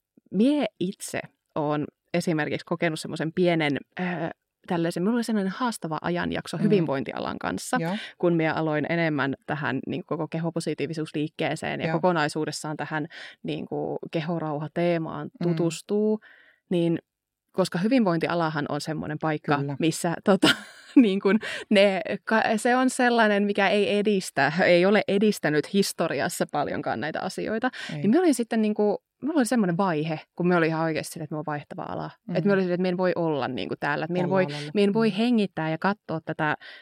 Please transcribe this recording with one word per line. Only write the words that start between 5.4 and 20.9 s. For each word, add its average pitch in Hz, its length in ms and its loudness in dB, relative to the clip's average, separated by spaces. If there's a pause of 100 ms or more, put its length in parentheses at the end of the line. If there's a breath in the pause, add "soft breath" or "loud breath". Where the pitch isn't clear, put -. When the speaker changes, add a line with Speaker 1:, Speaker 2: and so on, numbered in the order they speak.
Speaker 1:
haastava 170 460 -4
ajanjakso 170 560 -4
Speaker 2:
Mm. - 60 -2
Speaker 1:
hyvinvointialan 156 760 0
kanssa, - 400 -4
Speaker 2:
Joo. 165 160 -2 (220 loud breath)
Speaker 1:
kun 175 160 2
mie 160 160 2
aloin 151 400 0
enemmän 151 460 0 (100)
tähän 139 420 -4
niinku 135 200 -6
koko 151 200 -4
kehopositiivisuusliikkeeseen 160 1500 -4
ja 165 60 -2
Speaker 2:
Joo. 160 100 0
Speaker 1:
kokonaisuudessaan 156 800 -2
tähän 147 300 -4 (360 loud breath)
niinku 147 540 -6 (140)
kehorauhateemaan 160 1160 -4 (100)
Speaker 2:
Mm. 170 100 0
Speaker 1:
tutustuu, 202 720 0 (500 soft breath)
niin 170 300 2 (520)
koska 180 280 0
hyvinvointialahan 170 880 2
on 147 120 -2
semmoinen 156 400 -6
paikka, 151 360 0
Speaker 2:
Kyllä. 139 220 -4
Speaker 1:
missä 165 340 0 (100)
tota, 196 240 4
<laughs> - 480 -2